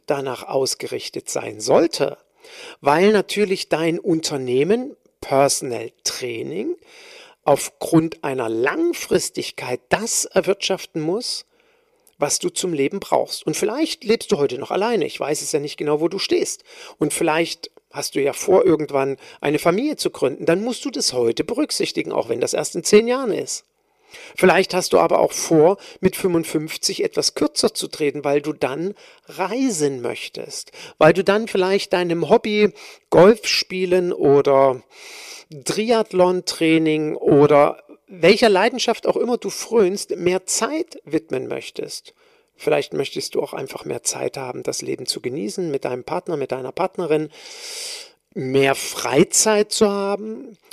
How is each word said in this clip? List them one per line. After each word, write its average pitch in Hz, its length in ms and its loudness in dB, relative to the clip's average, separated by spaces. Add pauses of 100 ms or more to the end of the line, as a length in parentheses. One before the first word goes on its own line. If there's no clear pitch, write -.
danach 135 380 -4
ausgerichtet - 840 -6
sein 113 320 -8
sollte, 147 560 0 (640)
weil 165 320 4
natürlich 196 560 0
dein 165 320 0
Unternehmen 160 960 0 (240)
Personal 135 720 0 (120)
Training 135 720 -6 (720)
aufgrund - 760 0
einer 127 240 -4
Langfristigkeit 135 1400 -2
das 202 360 -2
erwirtschaften - 760 -2
muss, 180 460 -4 (720)
was 143 220 -2
du 180 80 -4
zum 175 240 -4
Leben 143 260 0
brauchst. - 480 -2
Und 156 100 -2
vielleicht 269 460 -2
lebst 226 300 -2
du - 60 2
heute 127 200 0
noch 139 140 -8
alleine. 190 340 0
Ich - 140 -10
weiß 151 220 -2
es - 100 -6
ja 151 80 0
nicht 147 160 -8
genau, 151 240 0
wo 165 80 2
du 190 100 -8
stehst. - 460 -2 (340)
Und 151 140 0
vielleicht 165 580 -2 (220)
hast - 240 -10
du 147 40 0
ja 135 120 0
vor, 190 320 4
irgendwann 139 520 0 (240)
eine 147 200 0
Familie 233 340 2
zu - 160 -4
gründen. - 340 -2
Dann 175 200 2
musst 247 200 -6
du 285 60 -6
das 240 220 -2
heute 117 320 0
berücksichtigen, - 680 -4
auch - 180 -2
wenn 120 120 -4
das 127 120 0
erst - 220 -4
in 180 80 -4
zehn 214 240 6
Jahren 254 240 0
ist. 143 340 -6 (720)
Vielleicht 185 380 4
hast 180 180 -2
du 180 60 6
aber 165 220 4
auch 165 120 2
vor, 165 460 4 (220)
mit 185 160 0
fünfundfünfzig 165 880 -2
etwas - 300 -2
kürzer - 400 0
zu 160 140 -8
treten, 147 360 -4
weil 143 180 2
du 151 100 -4
dann 151 420 -6 (320)
reisen 180 760 -2
möchtest, - 720 -10 (260)
weil 160 140 8
du 180 120 -2
dann 214 240 0
vielleicht 190 440 0
deinem 170 360 0
Hobby, 208 440 2 (380)
Golf 190 360 8
spielen 185 640 0
oder 135 720 4 (840)
Triathlon-Training 180 1500 2
oder 147 680 6 (260)
welcher 196 400 4
Leidenschaft 220 580 0
auch - 100 2
immer 233 200 0
du 202 140 -6
frönst, 202 680 0
mehr 180 300 -2
Zeit - 580 -4
widmen 143 440 -4
möchtest. - 640 -10 (400)
Vielleicht 147 400 -2
möchtest 139 400 -6
du - 80 0
auch 143 100 -8
einfach - 320 -10
mehr 147 180 -8
Zeit 131 340 -4
haben, 127 260 -10
das 131 180 -6
Leben 127 260 -8
zu - 140 -6
genießen, 175 500 -6
mit 139 140 -4
deinem 127 200 -6
Partner, 175 320 -4
mit 131 160 -6
deiner 127 200 -6
Partnerin, 156 580 -2 (1000)
mehr 135 420 2
Freizeit 208 1000 0
zu 208 180 2
haben, 202 640 -6 (160)